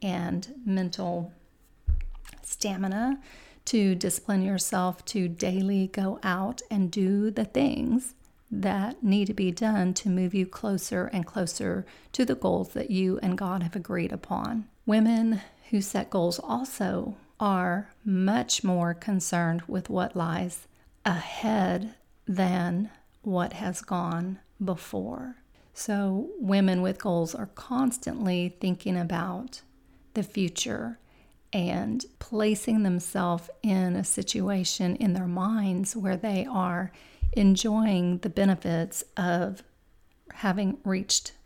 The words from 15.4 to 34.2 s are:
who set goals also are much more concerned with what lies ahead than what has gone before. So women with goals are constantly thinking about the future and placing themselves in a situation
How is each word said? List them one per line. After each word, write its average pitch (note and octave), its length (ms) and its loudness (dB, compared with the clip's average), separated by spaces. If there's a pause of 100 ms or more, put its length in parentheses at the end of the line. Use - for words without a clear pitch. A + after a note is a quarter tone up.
who G#3 100 4
set G3 300 -4
goals F3 300 2
also A3 760 -4 (220)
are F#3 520 0 (140)
much G3+ 600 2
more F3 280 2
concerned E3+ 760 0
with F#3 200 -4
what F#3 280 -2
lies E3+ 500 -4 (380)
ahead F#3+ 920 0 (320)
than F3+ 640 0 (320)
what F3+ 320 0
has F3+ 280 -6
gone F3 560 -2 (240)
before. G3+ 720 -6 (360)
So G3+ 640 -2
women F#3+ 440 4
with F#3 160 0
goals E3+ 360 0
are G3+ 200 -8
constantly G3 1080 -2
thinking F3+ 380 -2
about F3+ 640 -4 (520)
the G#3+ 80 0
future - 760 -4 (540)
and G3 520 -2 (140)
placing G#3+ 640 0
themselves F3 680 0 (140)
in F#3 340 2
a F#3+ 80 0
situation F#3+ 920 0